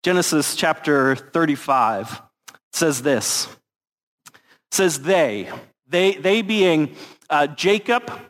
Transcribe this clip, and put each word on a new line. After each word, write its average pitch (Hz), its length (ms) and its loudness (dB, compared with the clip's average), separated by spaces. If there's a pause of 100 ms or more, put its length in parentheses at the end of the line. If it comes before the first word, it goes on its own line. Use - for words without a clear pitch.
Genesis 165 540 0
chapter 143 600 2
thirty-five 131 1040 -2 (500)
says 147 300 -2
this, 131 460 -2 (1200)
says 160 320 0
they, 139 480 0 (380)
they, 180 240 2
they 196 300 0
being, 185 520 2 (340)
uh, 147 200 0
Jacob, 208 640 -2 (180)